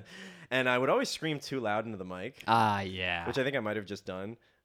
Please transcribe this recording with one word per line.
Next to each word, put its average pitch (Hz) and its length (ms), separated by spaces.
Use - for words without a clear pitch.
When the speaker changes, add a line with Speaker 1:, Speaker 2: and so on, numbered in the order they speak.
Speaker 1:
<laughs> - 300
And 127 180
I 123 80
would 131 120
always 233 200
scream 156 300
too 135 200
loud 110 260
into 110 120
the 92 80
mic. 92 420
Speaker 2:
Ah, 107 340
yeah. 90 440
Speaker 1:
Which 135 140
I 131 40
think 135 120
I 131 60
might 107 160
have 104 80
just 98 200
done. 98 320